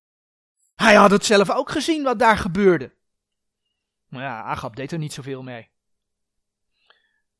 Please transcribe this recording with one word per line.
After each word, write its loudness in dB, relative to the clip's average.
Hij 4
had 8
het 2
zelf 2
ook -4
gezien -2
wat -2
daar 4
gebeurde. 0
Maar -14
ja, -10
Agab -8
deed -10
er -6
niet -8
zoveel -12
mee. -16